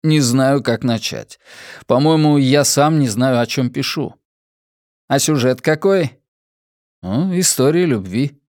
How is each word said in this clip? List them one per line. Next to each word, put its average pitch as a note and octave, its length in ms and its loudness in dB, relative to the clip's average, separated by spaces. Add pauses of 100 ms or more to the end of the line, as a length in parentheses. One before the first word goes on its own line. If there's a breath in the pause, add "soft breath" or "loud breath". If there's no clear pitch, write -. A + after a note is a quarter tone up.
Не D#3 180 2
знаю, C3+ 420 2
как A#2 220 -2
начать. A2+ 540 -6 (480 loud breath)
По-моему, D3+ 520 2
я C3+ 260 2
сам D3+ 340 2
не C3+ 100 2
знаю, A#2+ 320 0
о A#2 60 0
чём B2 240 -4
пишу». C3+ 440 -6 (960)
«А C#3 100 0
сюжет B2+ 420 0
какой?» D#3+ 600 -2 (840)
«Ну, D#3+ 360 -4
история E3+ 480 0
любви». A2+ 640 -4